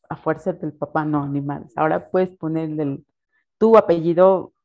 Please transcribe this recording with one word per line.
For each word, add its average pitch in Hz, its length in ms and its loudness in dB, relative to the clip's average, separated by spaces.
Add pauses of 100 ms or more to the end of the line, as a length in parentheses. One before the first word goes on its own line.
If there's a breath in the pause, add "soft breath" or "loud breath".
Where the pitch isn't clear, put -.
(100)
a 165 60 -10
fuerza 160 380 -6
del 156 180 -10
papá, 151 320 -6
no, 147 240 -4
ni 143 140 -4
madres. 143 360 -10
Ahora 160 320 -2
puedes 185 280 0
poner 160 320 -6
el 151 80 -8
del, 143 280 -6 (540)
tu 226 160 6
apellido, 175 800 4 (120)